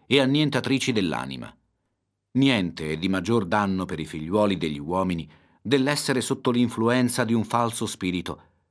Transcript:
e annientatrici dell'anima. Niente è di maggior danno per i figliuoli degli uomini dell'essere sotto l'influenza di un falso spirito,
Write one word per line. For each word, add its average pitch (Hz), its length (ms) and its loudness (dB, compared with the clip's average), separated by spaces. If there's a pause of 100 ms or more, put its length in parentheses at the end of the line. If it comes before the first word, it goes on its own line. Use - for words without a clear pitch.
e 139 140 4
annientatrici 135 720 2
dell'anima. 65 640 -4 (800)
Niente 95 600 2
è 78 60 -2
di 90 100 -2
maggior 98 380 0
danno 95 400 0
per 87 140 -6
i 76 60 -6
figliuoli 92 500 0
degli 78 220 -4
uomini 87 500 -2 (340)
dell'essere 135 580 2
sotto - 300 -2
l'influenza 120 720 2
di 113 80 0
un 113 120 2
falso 117 420 -2
spirito, 90 560 -4 (280)